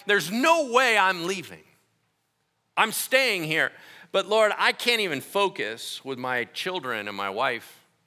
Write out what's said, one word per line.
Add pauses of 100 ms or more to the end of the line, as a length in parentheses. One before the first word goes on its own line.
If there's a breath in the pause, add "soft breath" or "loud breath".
"There's
no
way
I'm
leaving. (1120)
I'm
staying
here. (400 loud breath)
But
Lord,
I
can't
even
focus
with
my
children
and
my
wife (260)